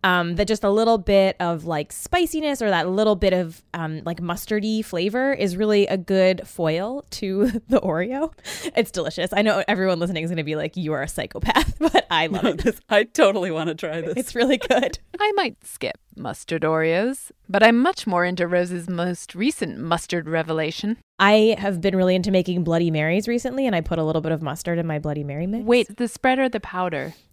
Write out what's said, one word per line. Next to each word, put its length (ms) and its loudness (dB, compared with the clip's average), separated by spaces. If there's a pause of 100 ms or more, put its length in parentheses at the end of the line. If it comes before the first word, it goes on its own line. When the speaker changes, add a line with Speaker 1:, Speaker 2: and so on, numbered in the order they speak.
Speaker 1:
um, 320 2
that 100 2
just 160 -2
a 80 2
little 280 4
bit 420 4
of, 240 -2
like, 280 -4
spiciness 680 -2
or 80 2
that 180 2
little 280 2
bit 160 2
of, 300 -4 (120)
um, 300 -6
like, 160 -6
mustardy 640 -2
flavor 480 0
is 240 -2
really 320 4
a 80 0
good 500 2
foil 680 -4
to 340 0
<laughs> 220 -4
the 120 4
Oreo. 520 -2 (440)
It's 160 2
delicious. 400 -4
I 100 2
know 240 2
everyone 320 0
listening 240 -2
is 80 -4
gonna 140 -2
be 100 -4
like, 220 -6
"You 160 -2
are 100 -2
a 60 -6
psychopath," 680 0
<laughs> 40 -8
but 300 4
I 180 2
love 160 -2
Speaker 2:
No, 60 4
Speaker 1:
it. 80 -4
Speaker 2:
this, 300 0
I 160 4
totally 460 2
wanna 240 -2
try 280 -6
this. 140 -6
Speaker 1:
It's 180 -6
really 240 2
good. 400 0 (200)
Speaker 3:
I 160 0
might 320 -2
skip 300 -8 (180)
mustard 480 -6
Oreos, 680 0 (180)
but 140 4
I'm 160 6
much 280 0
more 180 2
into 220 -2
Rose's 420 -2
most 460 -6
recent 440 -4
mustard 500 -4
revelation. 680 -2 (200)
Speaker 1:
I 400 6
have 220 -2
been 160 0
really 180 4
into 160 0
making 340 2
Bloody 260 2
Marys 360 0
recently, 400 -2
and 80 0
I 60 2
put 180 -2
a 60 0
little 160 0
bit 120 -2
of 100 -2
mustard 360 -4
in 80 -2
my 120 -2
Bloody 260 -4
Mary 220 -6
mix. 180 -4
Speaker 3:
Wait, 320 2
the 120 -2
spread 300 0
or 120 2
the 100 -4
powder? 540 -6 (180)